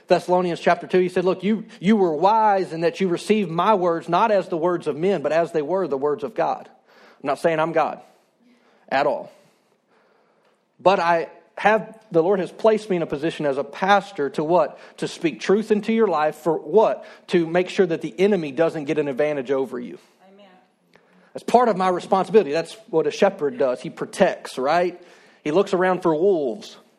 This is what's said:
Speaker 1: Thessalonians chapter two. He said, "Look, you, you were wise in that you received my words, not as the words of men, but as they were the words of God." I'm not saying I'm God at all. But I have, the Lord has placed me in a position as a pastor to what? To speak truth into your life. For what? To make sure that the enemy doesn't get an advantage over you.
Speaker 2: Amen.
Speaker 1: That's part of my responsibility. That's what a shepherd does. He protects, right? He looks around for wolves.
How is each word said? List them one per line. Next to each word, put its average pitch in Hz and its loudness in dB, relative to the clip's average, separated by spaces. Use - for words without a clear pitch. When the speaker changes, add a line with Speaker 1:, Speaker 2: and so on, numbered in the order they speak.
Speaker 1:
Thessalonians 180 0
chapter 170 0
two. 185 2
He 185 2
said, 180 -2
"Look, 185 -2
you, 202 -2
you 202 4
were 175 2
wise 196 2
in 165 -6
that 165 0
you 190 0
received 185 0
my 175 2
words, 170 0
not 185 2
as 190 0
the 180 -2
words 170 -2
of 147 -2
men, 165 0
but 143 0
as 165 0
they 156 0
were 180 -2
the 139 -2
words 143 -2
of 123 -8
God." 151 -4
I'm 135 -8
not 139 -2
saying 165 2
I'm 160 0
God 151 -2
at 139 0
all. - -4
But 185 4
I 170 0
have, 208 0
the 160 2
Lord 190 2
has 175 -6
placed 220 2
me 185 0
in 170 -2
a 156 -4
position 151 -4
as 135 -2
a 139 -2
pastor 185 -2
to 156 -4
what? 156 0
To 151 -6
speak - -4
truth 208 0
into 214 0
your 226 2
life. 156 0
For - 0
what? 160 2
To 170 2
make 180 0
sure 190 0
that 165 -2
the 156 -10
enemy 185 0
doesn't 156 -2
get 151 -2
an 147 0
advantage 139 -2
over 131 -2
you. 104 -14
Speaker 2:
Amen. 202 -20
Speaker 1:
That's - -12
part 240 4
of 202 0
my 185 0
responsibility. 185 0
That's - -4
what 160 0
a 147 -2
shepherd 147 -2
does. 127 -2
He 165 -10
protects, - -4
right? 170 -2
He 151 -4
looks 196 2
around 180 2
for 165 2
wolves. 175 -2